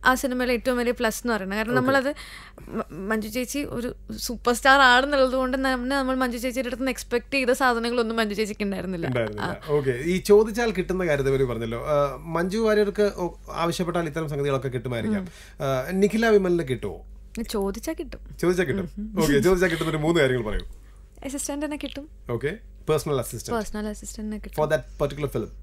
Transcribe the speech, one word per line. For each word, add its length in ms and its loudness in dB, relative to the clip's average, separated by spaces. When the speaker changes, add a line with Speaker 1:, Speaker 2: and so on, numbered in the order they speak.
Speaker 1:
ആ 100 6
സിനിമയിലെ 380 0
ഏറ്റവും 260 0
വലിയ 140 2
പ്ലസ് 320 -2
എന്ന് 100 0
പറയുന്നത്. 240 -4
കാരണം 120 -2
Speaker 2:
ഓക്കെ. 100 2
Speaker 1:
നമ്മളത് 340 2
മ-, 400 -8
മഞ്ജു 200 -2
ചേച്ചി 300 -6
ഒരു 380 -6
സൂപ്പർ 380 -2
സ്റ്റാർ 260 6
ആണെന്നുള്ളത് 520 6
കൊണ്ട് 240 0
തന്നെ 200 0
നമ്മൾ 380 0
മഞ്ജു 240 -2
ചേച്ചിയുടെ 300 -4
അടുത്ത് 140 -6
നിന്ന് 100 -2
എക്സ്പെക്ട് 420 -4
ചെയ്ത 160 2
സാധനങ്ങളൊന്നും 640 2
മഞ്ജു 180 0
ചേച്ചിക്ക് 300 -2
ഉണ്ടായിരുന്നില്ല. 420 -4
Speaker 2:
ഉണ്ടായിരുന്നില്ല. 440 -2
Speaker 1:
ആ. 180 -8
Speaker 2:
ഓക്കെ. 220 2
ഈ 260 0
ചോദിച്ചാൽ 540 6
കിട്ടുന്ന 360 -2
കാര്യത്തെ 240 2
പറ്റി 140 2
പറഞ്ഞല്ലോ. 420 -4
ആ, 340 2
മഞ്ജു 380 -2
വാര്യർക്ക് 440 2
ഒ-, 500 -2
ആവശ്യപ്പെട്ടാൽ 540 -2
ഇത്തരം 220 -4
സംഗതികളൊക്കെ 400 -2
കിട്ടുമായിരിക്കാം. 520 -2
Speaker 1:
ഉം. 400 -14
Speaker 2:
ആ, 300 -2
നിഖില 380 4
വിമലിനെ 360 4
കിട്ടുമോ? 420 -4
Speaker 1:
ചോദിച്ചാൽ 420 -4
കിട്ടും. 280 -10
Speaker 2:
ചോദിച്ചാൽ 240 2
കിട്ടും. 340 -2
Speaker 1:
ഉം. 240 -2
Speaker 2:
ഓക്കെ. 160 4
ചോദിച്ചാൽ 300 4
കിട്ടുന്ന 220 0
ഒരു 60 -2
മൂന്ന് 240 2
കാര്യങ്ങൾ 240 4
പറയൂ. 160 -2
Speaker 1:
അസിസ്റ്റന്റിനെ 520 -6
കിട്ടും. 320 -10
Speaker 2:
ഓക്കെ. 260 -2
പേഴ്സണൽ 300 0
അസിസ്റ്റന്റ്. 320 -6
Speaker 1:
പേഴ്സണൽ 380 -4
അസിസ്റ്റന്റിനെ 500 -8
കിട്ടും. 260 -2
Speaker 2:
For 100 2
that 100 -2
particular 340 -4
film. 260 -4